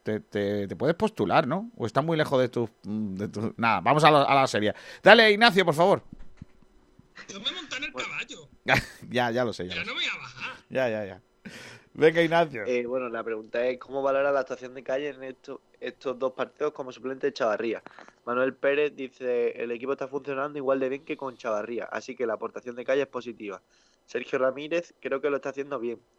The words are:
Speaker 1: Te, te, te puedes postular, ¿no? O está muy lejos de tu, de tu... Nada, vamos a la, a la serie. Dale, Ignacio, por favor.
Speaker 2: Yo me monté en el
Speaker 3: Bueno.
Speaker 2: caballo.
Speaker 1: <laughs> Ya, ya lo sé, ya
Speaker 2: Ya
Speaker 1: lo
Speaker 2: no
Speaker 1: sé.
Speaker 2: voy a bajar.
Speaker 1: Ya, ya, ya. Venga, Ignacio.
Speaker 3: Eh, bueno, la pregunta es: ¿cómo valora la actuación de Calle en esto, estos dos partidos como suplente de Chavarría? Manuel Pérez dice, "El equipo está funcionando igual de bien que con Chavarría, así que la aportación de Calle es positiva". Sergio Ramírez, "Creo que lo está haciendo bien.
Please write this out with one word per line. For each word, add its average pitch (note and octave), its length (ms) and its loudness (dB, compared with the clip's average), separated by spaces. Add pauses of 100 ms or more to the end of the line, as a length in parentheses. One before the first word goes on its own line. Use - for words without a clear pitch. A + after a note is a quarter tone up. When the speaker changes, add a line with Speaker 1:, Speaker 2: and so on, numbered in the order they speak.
Speaker 1:
Te, G#2+ 160 -2
te, G2+ 480 -2
te F#2+ 80 -8
puedes C#3 200 0
postular, C3+ 520 2
¿no? G3 280 -4
O A#2+ 120 -6
está C3+ 140 0
muy D#3+ 160 0
lejos D3 220 2
de B2 100 4
tu, A#2+ 200 -2 (140)
de G2+ 460 -4
tu... G#2 280 -6
Nada, A2+ 240 2
vamos C#3+ 220 4
a D3+ 80 10
la, C#3 120 8
a C3+ 120 4
la C3+ 120 4
serie. G#2 260 0 (280)
Dale, G#3+ 300 10
Ignacio, G3+ 340 6
por D#3+ 80 2
favor. E3+ 300 4 (1300)
Speaker 2:
Yo G3 100 -14
me B3 120 -6
monté D4 260 -10
en D4 80 -6
el D#4 60 -8
Speaker 3:
Bueno. B3+ 180 -6
Speaker 2:
caballo. F#3 380 -12 (180)
Speaker 1:
<laughs> - 440 0
Ya, A#2+ 220 0
ya B2 120 0
lo G#2+ 100 -2
sé, - 140 -8
ya - 80 -8
Speaker 2:
Ya E3 60 -4
Speaker 1:
lo F#3+ 40 -6
Speaker 2:
no - 60 -10
Speaker 1:
sé. C#4 40 -6
Speaker 2:
voy E4+ 100 -2
a A#3 120 -4
bajar. - 340 -12 (180)
Speaker 1:
Ya, B2+ 200 0
ya, G#2+ 160 -4
ya. F#2+ 160 -14 (720)
Venga, D#3+ 300 6
Ignacio. D#3 420 2
Speaker 3:
Eh, A#2+ 220 0
bueno, B2+ 220 -4
la A2+ 140 -6
pregunta A2+ 440 -4
es: B2+ 100 -2
¿cómo C3+ 240 -6
valora C#3 300 2
la C#3 80 2
actuación B2+ 340 -8
de C3 80 -14
Calle C#3 280 -4
en C3 140 -14
esto, C3 380 -14 (180)
estos B2 380 -6
dos C3 160 0
partidos C#3+ 400 -4
como C3 180 -10
suplente C3 360 -6
de C3+ 60 -2
Chavarría? G#2+ 500 0 (420)
Manuel B2+ 300 0
Pérez C#3+ 400 0
dice, B2 560 -2 (100)
"El A#2 100 -6
equipo B2 200 -6
está C3+ 160 -4
funcionando C#3+ 500 -6
igual C3+ 220 0
de C3 100 0
bien C#3 160 -8
que D#3 100 -6
con B2+ 220 -10
Chavarría, A2 480 -4
así A2+ 300 -8
que B2 100 -2
la A2 80 0
aportación A2+ 420 -10
de B2 80 -12
Calle C3+ 200 0
es C3 40 -6
positiva". G#2+ 540 -10 (460)
Sergio B2 320 -4
Ramírez, D3 640 -2
"Creo C3 200 -4
que D3 80 0
lo C#3+ 60 0
está C#3 140 -4
haciendo C#3 300 -6
bien. A#2 200 -6 (200)